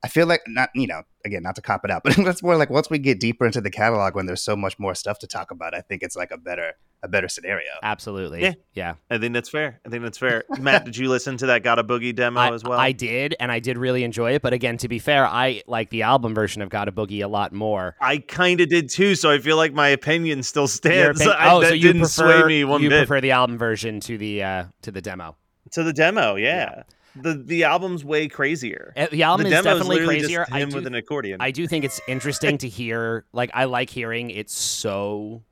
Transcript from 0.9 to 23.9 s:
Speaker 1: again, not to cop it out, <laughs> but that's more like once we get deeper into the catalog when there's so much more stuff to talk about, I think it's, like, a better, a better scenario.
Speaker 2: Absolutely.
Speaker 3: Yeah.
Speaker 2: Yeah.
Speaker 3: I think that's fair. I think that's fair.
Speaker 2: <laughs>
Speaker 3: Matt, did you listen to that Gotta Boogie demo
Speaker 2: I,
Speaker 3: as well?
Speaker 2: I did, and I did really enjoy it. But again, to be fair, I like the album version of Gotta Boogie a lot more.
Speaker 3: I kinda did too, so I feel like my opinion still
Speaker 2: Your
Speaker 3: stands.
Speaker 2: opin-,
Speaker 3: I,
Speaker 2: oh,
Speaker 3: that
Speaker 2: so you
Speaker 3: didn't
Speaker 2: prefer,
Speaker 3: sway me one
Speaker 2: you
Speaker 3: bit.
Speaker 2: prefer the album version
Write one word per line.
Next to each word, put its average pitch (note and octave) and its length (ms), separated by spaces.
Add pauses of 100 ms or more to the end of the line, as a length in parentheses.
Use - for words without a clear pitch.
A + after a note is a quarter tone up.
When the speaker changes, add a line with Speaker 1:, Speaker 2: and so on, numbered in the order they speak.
Speaker 1:
again, G2+ 180
not F2+ 140
to - 60
cop G2+ 220
it G2+ 60
out, F2 120
<laughs> - 20
but C3+ 120
that's F#3 260
more F3 140
like D3 140
once D3+ 180
we D#3 100
get C3+ 220
deeper A#2 240
into A#2 160
the G2 100
catalog G#2+ 440
when F#2+ 120
there's F2+ 160
so G#2+ 140
much G2 220
more F#2+ 160
stuff G#2 240
to - 80
talk F2+ 240
about, E2+ 240
I F2 60
think F2+ 240
it's, F2+ 120
like, F2+ 140
a E2+ 80
better, E2+ 360 (280)
a F#2 60
better F#2 200
scenario. E2+ 420 (120)
Speaker 2:
Absolutely. G2 600
Speaker 3:
Yeah. F#3 100 (220)
Speaker 2:
Yeah. E2+ 200 (160)
Speaker 3:
I A#2+ 80
think A#2 160
that's A#2+ 140
fair. D3+ 360
I - 60
think A#2 140
that's A2+ 140
fair. A#2+ 340
Speaker 2:
<laughs> C3 80
Speaker 3:
Matt, C3+ 240
did A#2 120
you C3 120
listen B2+ 300
to C3 80
that A#2+ 180
Gotta A#2 200
Boogie A#2+ 300
demo A#2+ 260
Speaker 2:
I, B2 140
Speaker 3:
as A2+ 100
well? B2 140
Speaker 2:
I C3+ 140
did, B2 480
and B2 100
I A#2 80
did A#2+ 180
really B2+ 280
enjoy A#2 300
it. D3 80
But B2 100
again, A#2+ 260
to B2 100
be A#2 120
fair, C#3+ 260
I A#2+ 400
like A2+ 240
the A2+ 120
album A#2 320
version G#2+ 280
of G2 60
Gotta G2+ 240
Boogie G2+ 320
a G2+ 40
lot G2+ 240
more. G2 480
Speaker 3:
I C#3 180
kinda F3+ 480
did D#3+ 220
too, G3 280
so D#3 140
I C#3+ 80
feel D3 180
like D#3+ 180
my D3 140
opinion D3+ 560
still - 180
Speaker 2:
Your C#3 60
Speaker 3:
stands. D#3+ 520
Speaker 2:
opin-, D3+ 160
Speaker 3:
I, E3 160
Speaker 2:
oh, F3+ 80
Speaker 3:
that E3 80
Speaker 2:
so E3+ 60
you E3 80
Speaker 3:
didn't E3+ 200
Speaker 2:
prefer, D#3+ 400
Speaker 3:
sway D#3+ 60
me D3+ 160
one C#3 180
Speaker 2:
you D3 60
Speaker 3:
bit. C#3+ 180
Speaker 2:
prefer C3+ 140
the C3 120
album B2 260
version A2 420